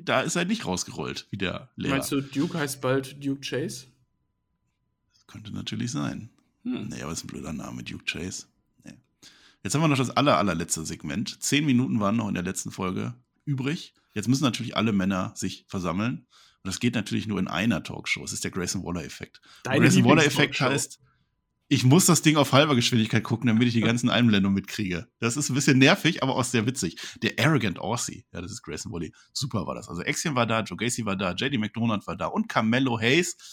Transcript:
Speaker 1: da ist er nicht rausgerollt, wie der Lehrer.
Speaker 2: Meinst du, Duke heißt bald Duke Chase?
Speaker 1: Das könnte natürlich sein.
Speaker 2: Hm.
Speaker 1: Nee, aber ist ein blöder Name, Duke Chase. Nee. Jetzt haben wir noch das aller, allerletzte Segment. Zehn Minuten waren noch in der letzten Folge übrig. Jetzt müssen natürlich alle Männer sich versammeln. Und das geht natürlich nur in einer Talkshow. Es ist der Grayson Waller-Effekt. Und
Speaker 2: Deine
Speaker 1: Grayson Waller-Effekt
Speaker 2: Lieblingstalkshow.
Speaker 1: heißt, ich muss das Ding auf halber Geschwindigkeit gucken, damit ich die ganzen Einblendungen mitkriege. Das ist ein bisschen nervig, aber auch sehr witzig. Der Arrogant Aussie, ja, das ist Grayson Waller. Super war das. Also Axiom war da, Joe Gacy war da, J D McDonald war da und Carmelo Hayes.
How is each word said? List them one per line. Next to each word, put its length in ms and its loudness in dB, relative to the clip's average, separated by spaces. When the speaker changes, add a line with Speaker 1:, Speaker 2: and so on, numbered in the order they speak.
Speaker 1:
da 200 0
ist 160 -2
er 80 0
nicht 220 -4
rausgerollt, 640 -6
wie 80 -8
der 380 -6
Lehrer. 200 -4
Speaker 2:
Meinst 160 -4
du, 80 0
Duke 380 -4
heißt 220 -6
bald 440 -2
Duke 160 -4
Chase? 460 -6
Speaker 1:
Das 120 -20
könnte 260 -14
natürlich 380 -6
sein. 400 -6
Speaker 2:
Hm. 240 -8
Speaker 1:
Nee, 140 -10
aber 100 -8
ist 120 -10
ein 40 -14
blöder 240 -12
Name, 300 -10
Duke 220 -14
Chase. 420 -8
Nee. 100 -20
Jetzt 100 -4
haben 80 2
wir 60 4
noch 100 2
das 120 0
aller, 280 4
allerletzte 480 -2
Segment. 560 -8
Zehn 240 0
Minuten 340 2
waren 160 0
noch 120 -2
in 60 -4
der 100 -4
letzten 260 -8
Folge 440 -6
übrig. 480 -6
Jetzt 140 -4
müssen 160 2
natürlich 320 -2
alle 160 2
Männer 440 0
sich 320 -8
versammeln. 580 -4
Und 60 -12
das 120 -6
geht 140 0
natürlich 320 -4
nur 120 -2
in 100 -2
einer 340 0
Talkshow. 420 -8
Es 80 -10
ist 120 -8
der 60 -6
Grayson 340 -6
Waller-Effekt. 580 -10
Und 240 -16
Speaker 2:
Deine 140 4
Speaker 1:
Grayson 240 8
Waller-Effekt 560 6
Speaker 2:
Lieblingstalkshow. 140 2
Speaker 1:
heißt, 260 -4
ich 140 6
muss 220 8
das 160 6
Ding 140 6
auf 160 4
halber 220 6
Geschwindigkeit 480 2
gucken, 240 -2
damit 220 4
ich 60 0
die 80 4
ganzen 260 2
Einblendungen 460 4
mitkriege. 520 -4
Das 180 -2
ist 140 -2
ein 40 -2
bisschen 240 4
nervig, 440 4
aber 120 0
auch 100 2
sehr 220 0
witzig. 300 -4
Der 160 0
Arrogant 400 2
Aussie, 540 -6
ja, 80 -10
das 100 -10
ist 120 -14
Grayson 280 -10
Waller. 200 -8
Super 320 -4
war 80 -4
das. 140 -12
Also 140 -8
Axiom 320 -4
war 120 2
da, 160 0
Joe 160 -8
Gacy 260 -4
war 120 -2
da, 160 -2
J 200 -4
D 60 0
McDonald 480 -2
war 100 -8
da 100 -4
und 220 -4
Carmelo 500 2
Hayes. 380 2